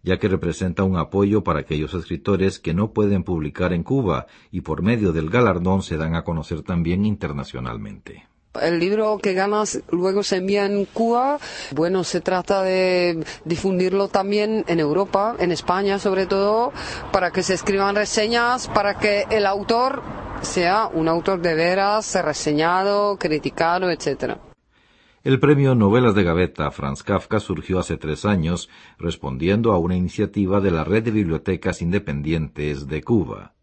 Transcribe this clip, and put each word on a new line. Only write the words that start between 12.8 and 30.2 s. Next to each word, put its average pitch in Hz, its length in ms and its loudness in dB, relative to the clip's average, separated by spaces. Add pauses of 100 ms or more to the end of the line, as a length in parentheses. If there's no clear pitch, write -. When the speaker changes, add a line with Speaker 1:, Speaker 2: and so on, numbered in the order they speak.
Speaker 2:
difundirlo 185 640 0
también 208 600 0
en 170 120 2
Europa, 190 580 0
en 180 140 0
España 196 480 0
sobre 190 260 0
todo, 208 460 0 (400)
para 180 200 2
que 185 120 -2
se 185 100 0
escriban 196 420 0
reseñas, 233 760 0
para 202 280 0
que 208 320 0
el 214 160 2
autor 226 560 0 (380)
sea 190 480 0
un 160 220 0
autor 175 320 0
de 170 120 0
veras, 196 680 0
reseñado, 185 920 0
criticado, 170 760 0
etcétera. 139 480 -4 (840)
Speaker 1:
El 131 140 4
premio 139 340 6
Novelas 113 400 6
de 101 100 4
Gaveta 82 460 2
Franz 69 320 -6
Kafka 101 380 -2
surgió 90 400 -4
hace 82 180 -2
tres 76 280 -6
años, 87 440 0 (300)
respondiendo 85 720 0
a 92 80 4
una 87 160 0
iniciativa 98 680 0